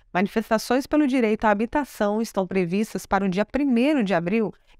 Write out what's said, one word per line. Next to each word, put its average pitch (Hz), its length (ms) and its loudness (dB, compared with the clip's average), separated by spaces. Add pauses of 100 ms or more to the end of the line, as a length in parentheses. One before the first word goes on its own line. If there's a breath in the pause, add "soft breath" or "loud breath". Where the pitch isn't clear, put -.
(120)
Manifestações 220 760 0
pelo 302 200 2
direito 233 380 0
à 214 60 4
habitação 214 680 -2
estão 208 280 -4
previstas 190 580 -2
para 196 180 0
o 196 60 0
dia 190 160 -2
primeiro 262 580 0
de 196 100 0
abril 180 380 0 (280 soft breath)